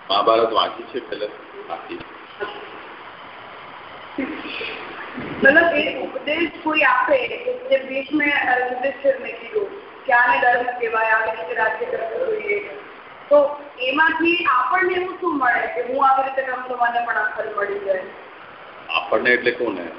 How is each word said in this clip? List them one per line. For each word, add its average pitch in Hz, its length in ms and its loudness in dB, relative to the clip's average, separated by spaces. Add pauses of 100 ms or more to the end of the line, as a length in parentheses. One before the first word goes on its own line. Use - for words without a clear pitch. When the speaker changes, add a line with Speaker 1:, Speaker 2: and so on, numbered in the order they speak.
Speaker 1:
મહાભારત 113 500 4
વાંચી 90 380 0
છે 127 80 -4
પહેલા? 104 340 -8 (340)
વાંચી. - 320 -10 (3250)
Speaker 2:
મતલબ 330 400 8
એ 294 100 2 (140)
ઉપદેશ - 520 -2 (120)
કોઈ 311 200 2
આપે, 262 360 4 (500)
જે 269 100 6
ભીષ્મે 285 480 0
યુધિષ્ઠિરને 254 1040 2
કીધું - 380 -4 (360)
કે 262 80 2
આને 240 280 6
ધર્મ 247 280 4 (100)
કહેવાય, 220 340 2
આવી 220 240 0
રીતે 240 160 -6
રાજ્ય 220 320 0
કરવું - 420 -2
જોઈએ, 403 320 -2 (680)
તો 285 80 8 (440)
એમાંથી 320 580 4 (120)
આપણને 359 420 4
એવું 359 260 -2
શું 339 180 0
મળે 254 300 2
કે 247 200 -4
હું 262 180 0
આવી 269 200 6
રીતે 269 160 -2
કરું 254 260 -4
તો 247 80 -4
મને 240 300 2
પણ 220 120 0
આ 196 180 0
ફળ 214 200 -4
મળી 202 300 -4
જાય? 190 180 0 (840)
Speaker 1:
આપણને 110 400 0
એટલે 123 220 4
કોને? 101 340 -2 (140)